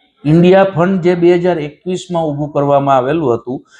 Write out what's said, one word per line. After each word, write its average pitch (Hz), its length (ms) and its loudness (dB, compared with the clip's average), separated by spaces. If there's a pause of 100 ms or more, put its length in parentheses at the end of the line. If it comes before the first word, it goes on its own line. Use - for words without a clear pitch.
(260)
ઇન્ડિયા 180 380 4
ફંડ 190 380 -2
જે 180 140 0
બે 175 200 2
હજાર 175 240 -2
એકવીસમાં 165 680 -8
ઊભું 147 260 -6
કરવામાં 143 440 0
આવેલું 131 400 -2
હતું, 127 300 -10 (140)